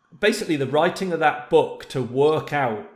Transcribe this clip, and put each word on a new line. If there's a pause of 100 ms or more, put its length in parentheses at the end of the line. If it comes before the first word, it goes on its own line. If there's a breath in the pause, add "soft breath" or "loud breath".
(200)
basically
the
writing
of
that
book,
to
work
out